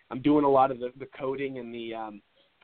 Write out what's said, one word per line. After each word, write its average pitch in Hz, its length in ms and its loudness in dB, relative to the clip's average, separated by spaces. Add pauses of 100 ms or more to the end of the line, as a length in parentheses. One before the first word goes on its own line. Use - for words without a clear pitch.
I'm 131 120 -8
doing 147 220 4
a 143 60 4
lot 135 220 6
of 120 80 -8
the, 123 180 -8
the 131 80 -14
coding 135 540 -8
and 117 120 -12
the, 117 220 -10
um, 107 280 -12 (420)